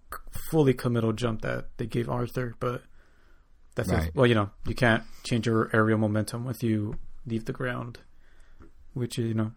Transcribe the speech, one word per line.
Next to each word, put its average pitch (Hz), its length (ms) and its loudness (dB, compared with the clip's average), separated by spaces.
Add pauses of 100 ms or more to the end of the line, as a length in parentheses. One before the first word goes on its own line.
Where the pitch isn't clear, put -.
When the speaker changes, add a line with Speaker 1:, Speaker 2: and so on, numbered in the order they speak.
(500)
Speaker 1:
fully 147 240 6
committal 117 400 0
jump 110 280 -2
that 123 260 -4 (100)
they 123 80 -4
gave 117 240 -4
Arthur. 123 500 -4
But 123 220 -4 (920)
that's 107 140 0
just, 82 160 2
Speaker 2:
Right. 80 100 -4
Speaker 1:
well, 131 100 6
you 120 100 8
know, 101 140 2 (160)
you 113 80 -2
can't 113 300 4 (200)
change 117 220 0
your 117 280 2
aerial 110 260 4
momentum 107 460 0
once 127 180 -6
you 107 320 0 (320)
leave 113 180 -4
the 135 80 -6
ground, 123 460 -6 (920)
which 120 260 -4
is, 117 80 0
you 113 80 -2
know, 110 220 0